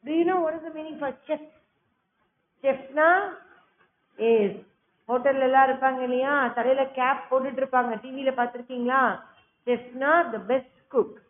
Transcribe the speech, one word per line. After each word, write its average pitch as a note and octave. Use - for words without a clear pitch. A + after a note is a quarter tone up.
Do C#4
you E4
know F#4
what D#4+
is D#4+
the D#4
meaning D#4
for C4+
chef? D4+
Chef C4
na D4+
is G#3+
ஹோட்டல்ல C4+
எல்லாம் C4
இருப்பாங்க B3+
இல்லையா, B3+
தலையில B3+
கேப் C4
போட்டுட்டு C4
இருப்பாங்க, A#3+
டி B3+
வில C4
பார்த்திருக்கீங்களா? B3
செஃப்னா B3+
the G#3+
best C4
cook A#3